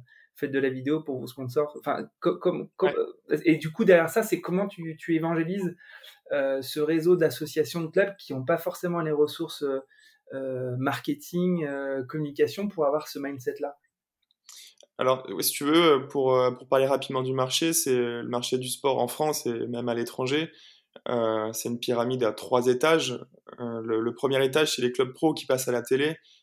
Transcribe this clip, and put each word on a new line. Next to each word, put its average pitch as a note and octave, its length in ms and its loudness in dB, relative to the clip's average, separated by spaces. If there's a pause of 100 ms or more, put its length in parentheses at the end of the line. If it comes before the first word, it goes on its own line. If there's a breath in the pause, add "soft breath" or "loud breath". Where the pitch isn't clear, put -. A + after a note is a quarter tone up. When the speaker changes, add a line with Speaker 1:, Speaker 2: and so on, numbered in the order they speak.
(340 soft breath)
Speaker 1:
faites C3+ 180 -4
de C3+ 80 2
la C3+ 100 2
vidéo C3 320 -2
pour C#3 160 -6
vos - 80 -8
sponsors », C3 520 -4
enfin, - 300 -4 (120)
co-, F3+ 160 2
com-, - 400 -2
com-, F#3+ 120 2
Speaker 2:
Ouais. - 60 0 (360)
Speaker 1:
euh, D3+ 140 2
et E3 120 6
du D#3 160 -4
coup, A3+ 120 0
derrière E3+ 260 8
ça, A3 120 2
c'est F3+ 180 -2
comment F#3+ 280 -2
tu, E3 280 -10
tu - 180 -2
évangélises, E3 600 -2 (560 loud breath)
euh, C3+ 280 0
ce B2+ 180 -8
réseau D#3+ 380 4
d'associations D#3 640 0
de D#3+ 60 -4
clubs G3 320 0
qui - 160 -10
ont C3 100 -4
pas E3 140 0
forcément F3 420 -4
les D#3 120 -2
ressources, D3+ 500 0
euh, C3+ 180 -2 (540 soft breath)
euh, B2+ 420 -6
marketing, D#3+ 880 -2
euh, C#3 400 -4
communication D3+ 640 -2
pour D#3+ 160 -2
avoir D3 240 0
ce - 100 -12
mindset-là ? C#3 600 -8 (1200 loud breath)
Speaker 2:
Alors, C3 320 2
ouais, F#2+ 120 -4
si - 100 -2
tu - 120 -6
veux, D3+ 440 6
pour, C3 300 2
euh, B2+ 120 4
pour B2 180 -12
parler C3+ 160 4
rapidement C3+ 380 0
du C3 100 -2
marché, C3 400 0
c'est, C#3+ 240 2
euh, A#2+ 260 0
le A#2+ 60 -8
marché B2 300 -2
du B2+ 100 -4
sport C3 300 0
en B2 100 0
France D3+ 380 -2
et A#2 220 -2
même A#2+ 200 -4
à A#2+ 60 0
l'étranger, B2+ 580 -2 (560 loud breath)
euh, A2 460 0
c'est - 160 -6
une A#2+ 80 -4
pyramide B2 460 0
à G#2+ 80 2
trois B2 340 0
étages. B2+ 520 2 (400)
Euh, A#2 240 -6
le, A2 180 0
le A#2 140 -2
premier C3+ 300 2
étage, D3 300 2
c'est C3 80 -2
les B2 100 2
clubs C3 220 0
pro D#3+ 180 2
qui - 140 -6
passent C3 220 0
à B2+ 40 0
la A#2+ 80 0
télé. C#3+ 380 0 (240 soft breath)